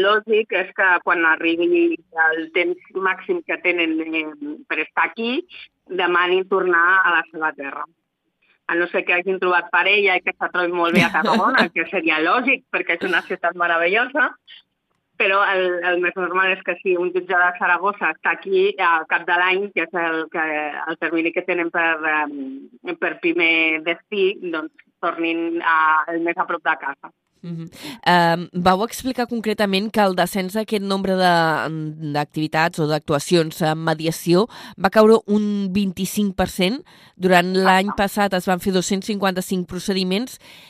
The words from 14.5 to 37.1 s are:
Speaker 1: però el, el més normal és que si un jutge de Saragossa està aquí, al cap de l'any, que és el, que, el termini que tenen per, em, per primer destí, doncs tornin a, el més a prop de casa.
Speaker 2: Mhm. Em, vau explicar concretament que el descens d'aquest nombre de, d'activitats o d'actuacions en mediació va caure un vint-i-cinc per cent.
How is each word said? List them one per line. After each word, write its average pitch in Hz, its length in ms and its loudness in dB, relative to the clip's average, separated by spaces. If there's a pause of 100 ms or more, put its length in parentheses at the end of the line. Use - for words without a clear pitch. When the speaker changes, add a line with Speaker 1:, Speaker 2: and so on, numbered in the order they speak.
Speaker 1:
però 196 280 2
el, 185 360 0
el 180 180 0
més 175 140 -2
normal 185 360 0
és 190 120 -4
que 180 200 -4
si 185 140 2
un 180 180 -2
jutge 180 160 -4
de 180 180 4 (100)
Saragossa 180 520 0
està 165 240 -2
aquí, 196 400 0
al 165 320 2
cap 170 200 -2
de 175 120 2
l'any, 185 320 2
que 165 160 -2
és 180 160 -6
el, 160 180 -2 (100)
que, 170 120 -2 (400)
el 165 160 -8
termini 165 320 -2
que 180 160 -4
tenen 170 240 -2
per, 170 160 0 (240)
em, 147 880 -6
per 165 200 -4
primer 165 640 0
destí, 190 500 -2 (100)
doncs 160 280 -6 (280)
tornin 165 640 -4
a, 156 480 2
el 170 120 -2
més 170 140 -2
a 185 100 -2
prop 170 160 -4
de 160 160 0
casa. - 320 -12 (300)
Speaker 2:
Mhm. 165 260 -10 (440)
Em, 170 300 4 (260)
vau 185 160 4
explicar 247 480 -4
concretament 208 640 0
que 220 80 4
el 190 120 2
descens 185 420 -2
d'aquest 214 260 -4
nombre 196 320 0
de, 180 200 4 (760)
d'activitats 156 720 -2
o 147 40 0
d'actuacions 156 760 0
en 156 160 0
mediació 165 680 0 (280)
va 185 160 0
caure 220 360 8
un 208 440 0
vint-i-cinc 196 640 -2
per 185 160 -2
cent. 202 300 -2 (340)